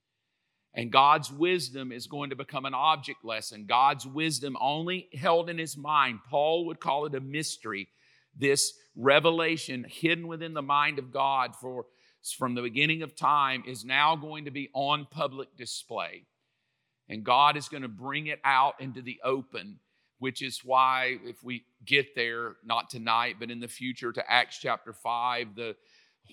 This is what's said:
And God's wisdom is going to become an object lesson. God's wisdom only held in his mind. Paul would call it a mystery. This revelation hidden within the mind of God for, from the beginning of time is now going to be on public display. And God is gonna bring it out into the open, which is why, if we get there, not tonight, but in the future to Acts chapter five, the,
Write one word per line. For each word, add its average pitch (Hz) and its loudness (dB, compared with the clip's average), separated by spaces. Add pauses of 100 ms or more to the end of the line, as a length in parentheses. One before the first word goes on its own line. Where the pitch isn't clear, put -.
(760)
And 117 -4
God's 139 6
wisdom 143 -2
is 120 -12
going 143 -8
to 131 -8
become 135 -8
an 135 -6
object 143 0
lesson. 110 -8
God's 131 4
wisdom 139 -4
only 165 -2
held 170 2
in 165 -6
his 156 -6
mind. 139 2 (100)
Paul 156 2
would 165 -8
call 147 0
it 147 -6
a 131 -4
mystery. 131 -6 (480)
This 139 2 (200)
revelation 151 2
hidden 170 -2
within 165 -10
the 147 -4
mind 143 2
of 127 -10
God 135 0
for, 127 -10 (500)
from 127 -2
the 120 -4
beginning 147 0
of 151 -12
time 139 2
is 120 -10
now 147 4
going 156 -10
to 143 -8
be 139 -8
on 143 0
public 135 -6
display. 92 -8 (840)
And 110 -8
God 143 6
is 143 -8
gonna 135 -8
bring 135 -6
it 151 -6
out 135 4
into 131 -10
the 120 -10
open, 120 -4 (400)
which 127 -6
is 135 -8
why, 131 4
if 120 -14
we 120 -10 (200)
get 135 2
there, 117 -4
not 113 -2
tonight, 117 0
but 117 -8
in 120 -10
the 120 -10
future 123 -8
to - -4
Acts 120 2
chapter 117 -4
five, 120 -4
the, 113 -8 (580)